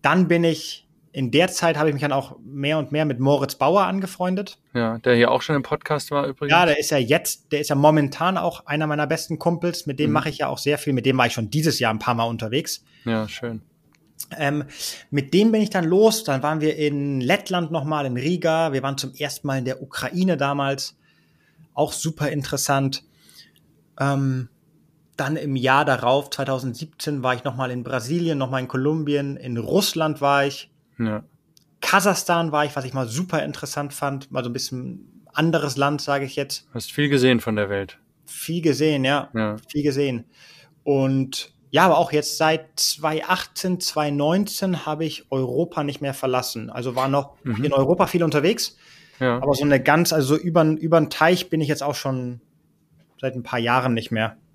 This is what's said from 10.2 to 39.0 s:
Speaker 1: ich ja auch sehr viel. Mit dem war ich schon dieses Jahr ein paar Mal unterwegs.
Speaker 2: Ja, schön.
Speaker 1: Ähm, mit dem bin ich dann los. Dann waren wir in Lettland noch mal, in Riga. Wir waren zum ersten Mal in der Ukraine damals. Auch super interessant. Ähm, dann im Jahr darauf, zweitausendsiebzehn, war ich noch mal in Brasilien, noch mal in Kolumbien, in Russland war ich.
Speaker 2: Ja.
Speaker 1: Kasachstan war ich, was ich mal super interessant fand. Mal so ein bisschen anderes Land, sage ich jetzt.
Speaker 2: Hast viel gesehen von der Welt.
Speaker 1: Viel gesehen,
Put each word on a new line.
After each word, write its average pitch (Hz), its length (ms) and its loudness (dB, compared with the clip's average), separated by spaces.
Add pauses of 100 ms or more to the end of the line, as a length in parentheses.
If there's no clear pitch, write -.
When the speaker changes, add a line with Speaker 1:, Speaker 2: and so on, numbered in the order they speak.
Speaker 1:
ich 147 100 -6
ja 139 100 0
auch 139 100 -4
sehr 147 180 0
viel. 143 160 -2
Mit 123 140 0
dem 131 100 2
war 127 100 4
ich 117 60 -2
schon 110 160 -4
dieses 151 300 0
Jahr 113 140 2
ein 110 60 -4
paar 120 160 -2
Mal 117 100 0
unterwegs. 117 600 -4 (200)
Speaker 2:
Ja, 113 240 -2
schön. 113 340 -10 (760)
Speaker 1:
Ähm, 147 260 -2 (460)
mit 139 240 -2
dem 214 180 6
bin 214 80 2
ich 208 80 0
dann 185 160 -2
los. 214 400 4
Dann 135 180 0
waren 151 200 -2
wir 151 140 0
in 143 440 -2
Lettland 175 500 0
noch 160 140 -2
mal, 147 220 -2
in 123 100 -4
Riga. 160 560 0
Wir 135 100 -2
waren 139 140 -4
zum 139 160 -8
ersten - 340 -8
Mal 135 120 -2
in 123 80 -4
der 131 160 -6
Ukraine 175 560 -2
damals. 139 580 -2 (760)
Auch 151 180 0
super 151 380 -4
interessant. 139 720 -2 (960)
Ähm, 135 480 -2 (680)
dann 147 200 -4
im 139 200 -4
Jahr 131 280 4
darauf, 135 460 2
zweitausendsiebzehn, 135 920 -4
war 127 120 2
ich 113 100 -6
noch 120 120 -4
mal 127 140 -4
in 123 120 -6
Brasilien, 139 560 -2
noch 135 100 -2
mal 131 120 -2
in 127 80 -6
Kolumbien, 143 680 0
in 123 220 -6
Russland 156 640 0
war 139 260 4
ich. - 240 -8 (280)
Speaker 2:
Ja. 107 260 -4 (560)
Speaker 1:
Kasachstan 175 720 2
war 147 120 2
ich, 143 120 -4
was 135 80 -6
ich 127 100 -10
mal 131 140 -2
super 156 340 -4
interessant 143 500 -8
fand. 139 380 -6
Mal 131 140 -4
so 120 60 -6
ein - 20 -8
bisschen 123 800 -10
anderes 151 440 0
Land, 139 240 0
sage 139 240 -2
ich 131 120 -8
jetzt. - 360 -6
Speaker 2:
Hast - 200 -10
viel 147 160 0
gesehen 127 320 6
von 107 160 -4
der 104 120 0
Welt. 98 300 -4 (260)
Speaker 1:
Viel - 380 -6
gesehen, 147 420 2